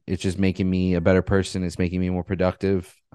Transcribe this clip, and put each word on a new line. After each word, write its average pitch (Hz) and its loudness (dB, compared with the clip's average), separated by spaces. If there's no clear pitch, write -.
it's 90 -4
just 92 -2
making 95 0
me 92 0
a 85 0
better 92 4
person. 95 0
It's 87 -6
making 90 -2
me 90 0
more 90 -2
productive. 92 -2